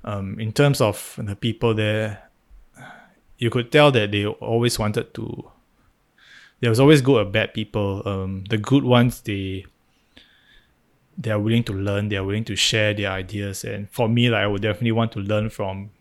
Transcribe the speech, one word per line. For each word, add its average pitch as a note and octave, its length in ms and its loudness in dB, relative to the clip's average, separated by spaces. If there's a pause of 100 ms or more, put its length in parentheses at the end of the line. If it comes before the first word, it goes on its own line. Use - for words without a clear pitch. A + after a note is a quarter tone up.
Um, G2+ 360 -8
in A2 140 -4
terms C#3+ 260 2
of - 420 -2
the G2+ 140 -6
people A2+ 380 -2
there, G#2+ 560 -4 (1080)
you A#2 120 0
could A#2+ 220 -4
tell D3 200 6
that G#2+ 200 0
they G2+ 140 0
always A#2 540 -2
wanted A2 360 -2
to, - 360 -10 (1080)
there A#2+ 80 2
was A2+ 100 2
always C#3+ 220 8
good B2 260 2
or - 20 -8
bad G#2 240 -2
people. G#2 540 -4
Um, F#2+ 420 -6
the A2 80 -2
good C3 260 2
ones, B2 380 4
they, F#2+ 440 -8 (1500)
they G#2+ 140 -6
are G#2+ 80 0
willing A2+ 260 2
to A2 80 -6
learn, G2+ 360 -2
they G2+ 60 -2
are F#2+ 80 -2
willing G#2 220 -4
to G#2 100 -6
share G#2+ 380 2
their G2+ 180 -2
ideas. G2 540 -8
And G#2 240 -8
for A#2 180 0
me, A#2+ 220 4
like, G#2 140 2
I G#2 40 2
would G2+ 140 -2
definitely A2 320 0
want A2+ 200 0
to G#2+ 60 -8
learn G#2+ 300 -2
from G2 400 -8 (120)